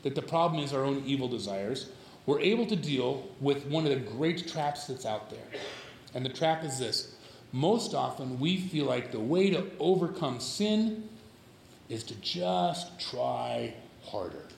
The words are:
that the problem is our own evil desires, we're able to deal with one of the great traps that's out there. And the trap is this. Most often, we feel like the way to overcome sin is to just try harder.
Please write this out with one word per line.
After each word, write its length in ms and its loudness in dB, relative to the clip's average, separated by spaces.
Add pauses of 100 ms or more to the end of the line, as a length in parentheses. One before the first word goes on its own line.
that 120 -2
the 80 -2
problem 400 4
is 120 -4
our 100 2
own 220 2
evil 200 2
desires, 600 -2 (400)
we're 140 4
able 240 6
to 120 2
deal 520 0 (120)
with 260 2
one 180 2
of 60 4
the 80 4
great 500 -2
traps 380 -2
that's 180 -8
out 240 -2
there. 180 -12 (680)
And 100 -2
the 60 -2
trap 340 2
is 140 -4
this. 360 -2 (380)
Most 420 2
often, 460 -2
we 160 2
feel 300 0
like 260 0
the 80 -4
way 300 4
to 160 2 (120)
overcome 600 2
sin 680 2 (840)
is 140 -4
to 100 -10
just 840 0
try 760 -2 (300)
harder. 420 -6 (120)